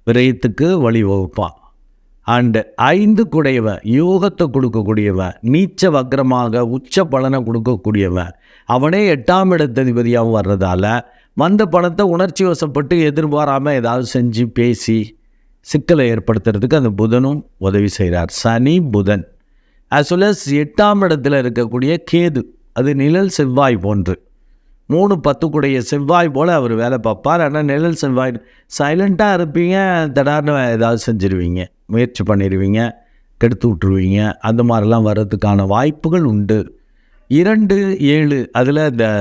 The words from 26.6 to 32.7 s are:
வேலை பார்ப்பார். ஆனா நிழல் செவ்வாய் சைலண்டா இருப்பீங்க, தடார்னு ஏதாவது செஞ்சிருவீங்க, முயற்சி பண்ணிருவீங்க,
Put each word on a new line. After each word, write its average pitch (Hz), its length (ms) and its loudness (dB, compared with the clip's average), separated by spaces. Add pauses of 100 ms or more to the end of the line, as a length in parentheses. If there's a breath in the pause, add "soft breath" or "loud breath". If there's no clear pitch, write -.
வேலை 120 240 -2
பார்ப்பார். 117 440 -2
ஆனா 151 200 -2
நிழல் 151 320 0
செவ்வாய் 131 400 -2 (380 soft breath)
சைலண்டா 180 600 0
இருப்பீங்க, 170 440 0 (380)
தடார்னு 143 420 0 (140)
ஏதாவது 117 340 0
செஞ்சிருவீங்க, 92 580 -2 (240)
முயற்சி 117 380 -2
பண்ணிருவீங்க, 98 560 0 (600 soft breath)